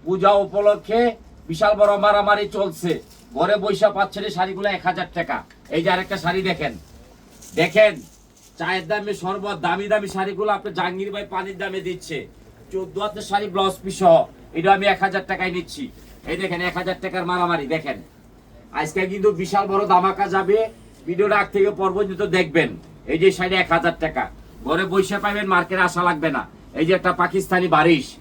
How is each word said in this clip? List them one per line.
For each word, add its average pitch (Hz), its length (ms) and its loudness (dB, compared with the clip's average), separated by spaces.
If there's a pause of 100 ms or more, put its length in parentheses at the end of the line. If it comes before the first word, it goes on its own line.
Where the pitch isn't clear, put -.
পূজা 185 260 2 (140)
উপলক্ষে 208 560 2 (480)
বিশাল 208 320 2
বড় 208 120 8 (120)
মারামারি 208 420 4 (100)
চলছে, 175 340 -2 (460)
ঘরে 151 260 2
বইসা 202 340 2
পাচ্ছেন 196 320 -2
এই - 80 -6
শাড়িগুলো 190 400 -2
এক - 120 -10
হাজার 180 280 -4
টাকা। 156 200 -4 (380)
এই 165 100 0
যে 190 100 2
আরেকটা 185 300 -4
শাড়ি 180 240 0
দেখেন, 151 240 -4 (880)
দেখেন, 208 340 4 (640)
চায়ের 180 320 -4
দামে 208 220 -4 (100)
সর্ব 190 220 -6 (200)
দামি 185 280 -2
দামি 208 240 -2
শাড়িগুলো 196 400 -2
আপনি 196 220 -8
জাহাঙ্গীর 185 360 -4
ভাই 202 100 -8 (100)
পানির 185 280 -6
দামে 190 260 -6
দিচ্ছে। 160 300 -10 (540)
চোদ্দ 185 320 -8
হাতের 208 260 -8
শাড়ি, 202 220 -2
ব্লাউজ 190 300 0
পিস 185 180 -8
সহ, 170 180 8 (380)
এটা 175 200 2
আমি 190 160 -2
এক 185 120 -2
হাজার 190 260 -2
টাকায় 180 260 -4
নিচ্ছি। 156 280 -10 (460)
এই 165 120 -4
দেখেন, 175 260 -4
এক 165 120 -6
হাজার 185 240 -6
টাকার 185 260 -6
মারামারি। 170 440 0
দেখেন, 143 220 -6 (840)
আজকে 156 200 -4 (120)
কিন্তু 202 160 2 (120)
বিশাল 196 320 0
বড় 196 100 4 (100)
ধামাকা 190 420 4
যাবে, 190 240 2 (480)
ভিডিওটা 196 360 2
আগ - 120 -2
থেকে 196 160 4 (100)
পর 190 160 2
পর্যন্ত 190 260 -2 (140)
দেখবেন। 160 320 2 (440)
এই 160 100 -2
যে 190 60 8 (100)
শাড়ি 180 240 -2
এক 175 120 -2
হাজার 165 300 0
টাকা, 131 200 -4 (420)
ঘরে 165 260 0
বসে 196 320 2
পাইবেন, 208 300 -2
মার্কেটে 185 340 0
আসা 175 200 -2
লাগবে 160 280 0
না। 110 60 -4 (360)
এই 156 100 2
যে 185 100 4
একটা 185 140 0 (100)
পাকিস্তানি 180 540 0
বারিশ 151 300 4 (140)